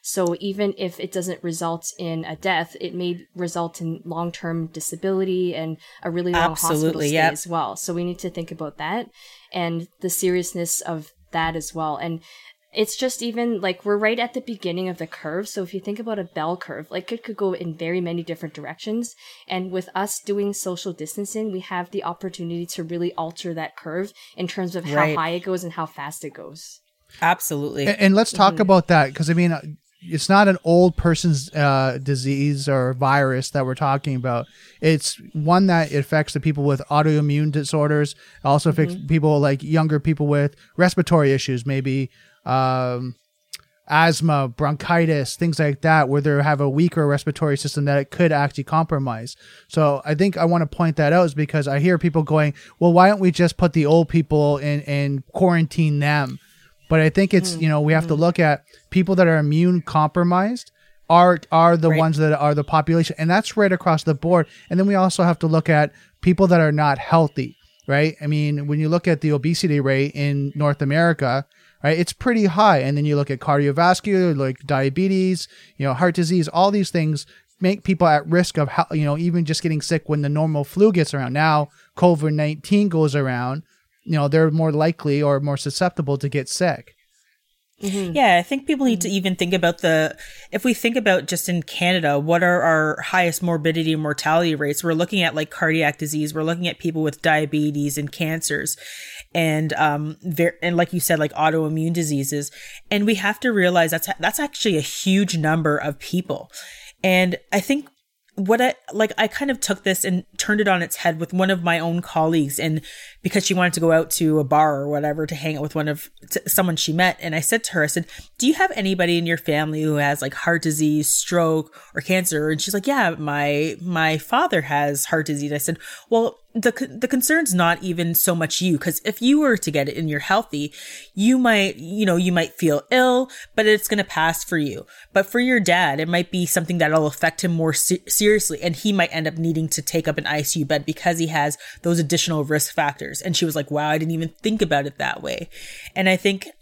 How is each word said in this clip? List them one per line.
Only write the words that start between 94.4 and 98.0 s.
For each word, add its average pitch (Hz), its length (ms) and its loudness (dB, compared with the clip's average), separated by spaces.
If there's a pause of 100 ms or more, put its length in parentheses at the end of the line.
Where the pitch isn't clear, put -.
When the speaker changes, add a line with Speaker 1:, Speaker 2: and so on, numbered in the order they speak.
Speaker 2:
rates? 147 300 -2
We're 170 100 0
looking 175 280 0
at, 165 120 0
like, 151 160 -4
cardiac 160 480 0
disease. 151 360 -4
We're 156 100 -2
looking 170 240 -2
at - 100 -6
people 160 260 -2
with 147 180 -4
diabetes 151 760 0
and 147 140 -6